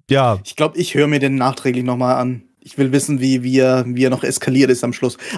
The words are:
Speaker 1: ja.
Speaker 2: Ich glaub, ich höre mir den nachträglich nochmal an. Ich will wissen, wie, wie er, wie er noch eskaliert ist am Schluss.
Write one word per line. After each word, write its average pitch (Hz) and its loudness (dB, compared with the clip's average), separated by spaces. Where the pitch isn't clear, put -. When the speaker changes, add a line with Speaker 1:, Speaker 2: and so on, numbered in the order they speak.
Speaker 1:
ja. 123 2
Speaker 2:
Ich - -16
glaub, 156 -2
ich 170 -4
höre 147 2
mir 147 2
den 135 0
nachträglich 127 -2
nochmal 127 0
an. 127 -4
Ich - -16
will 135 2
wissen, 139 0
wie, 131 0
wie 127 0
er, 127 4
wie 123 -2
er 127 2
noch - -2
eskaliert 131 0
ist 123 2
am 120 -2
Schluss. 123 -4